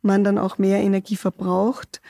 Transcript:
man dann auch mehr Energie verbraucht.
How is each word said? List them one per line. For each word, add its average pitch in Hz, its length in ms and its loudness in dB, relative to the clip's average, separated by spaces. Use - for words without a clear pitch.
man 196 200 4
dann 202 140 2
auch 190 220 -2
mehr 196 220 2
Energie 196 360 0
verbraucht. 190 920 -4